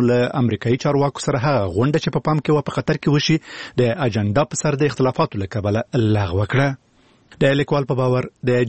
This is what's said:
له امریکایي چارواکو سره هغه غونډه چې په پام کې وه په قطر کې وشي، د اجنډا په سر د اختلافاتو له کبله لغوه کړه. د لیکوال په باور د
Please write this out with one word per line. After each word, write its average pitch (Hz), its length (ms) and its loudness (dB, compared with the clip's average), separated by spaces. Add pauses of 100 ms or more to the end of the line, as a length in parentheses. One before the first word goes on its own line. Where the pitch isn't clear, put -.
له 120 80 4 (220)
امریکایي 120 440 0
چارواکو 143 420 0
سره 131 200 0
هغه 135 160 2 (140)
غونډه 139 280 2
چې 151 120 -4
په 143 120 -4
پام 156 160 0
کې - 120 0
وه 147 160 0
په - 80 -12
قطر 151 200 -2
کې - 140 0
وشي، 151 240 2 (420)
د 117 160 2 (120)
اجنډا 104 440 0
په - 120 -8
سر 143 180 -2
د 143 100 2
اختلافاتو 131 520 -2
له 95 120 -6
کبله 104 400 -2
لغوه 104 560 0
کړه. 135 240 0 (680)
د 139 160 4
لیکوال 143 320 0
په 139 80 -2
باور 127 280 0 (240)
د 123 200 2